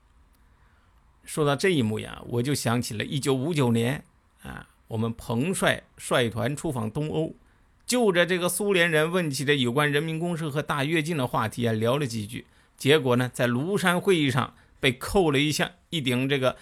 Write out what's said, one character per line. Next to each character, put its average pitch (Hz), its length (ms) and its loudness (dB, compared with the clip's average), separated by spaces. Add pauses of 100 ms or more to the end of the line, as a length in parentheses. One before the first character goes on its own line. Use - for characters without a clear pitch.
(1200)
说 - 200 -2
到 143 120 2
这 196 140 2
一 156 120 4
幕 107 160 0
呀， 110 280 -10
我 120 160 -2
就 139 120 0
想 120 260 0
起 117 140 -6
了 107 100 -4
一 - 140 -4
九 135 160 2
五 135 180 -2
九 135 200 2
年 117 320 0 (380)
啊， - 260 -14 (180)
我 117 100 -8
们 113 160 -2
彭 120 400 -4
帅 175 300 0 (160)
率 127 320 0
团 117 260 -4
出 165 140 -4
访 117 180 -4
东 151 240 -4
欧， 156 220 -4 (500)
就 233 280 2
着 175 120 4
这 180 140 0
个 175 100 0
苏 202 240 0
联 175 160 4
人 160 220 2
问 175 180 0
起 135 160 -4
的 147 120 4
有 120 160 0
关 147 180 2
人 143 100 2
民 160 200 -4
公 175 160 -4
社 156 120 -6
和 143 140 -4
大 147 220 -2
跃 160 180 0
进 165 140 -4
的 127 100 0
话 120 220 -2
题 117 180 -4
啊， 113 60 2
聊 113 260 0
了 151 80 -2
几 113 200 -6
句。 117 200 -12 (300)
结 147 220 4
果 131 180 2
呢， 123 160 0
在 123 160 0
庐 143 280 0
山 180 240 2
会 190 160 4
议 143 140 2
上 117 240 -2 (240)
被 135 140 2
扣 160 400 2
了 131 80 2
一 151 100 2
下， - 220 -2 (180)
一 165 100 -4
顶 127 280 0
这 139 100 0
个 127 240 0